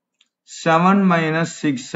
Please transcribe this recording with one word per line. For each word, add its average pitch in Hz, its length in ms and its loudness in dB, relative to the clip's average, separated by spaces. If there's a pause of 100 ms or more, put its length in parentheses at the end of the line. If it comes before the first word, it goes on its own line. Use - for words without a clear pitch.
(640)
seven 175 340 4 (160)
minus 165 380 -2 (100)
six 147 160 0 (180)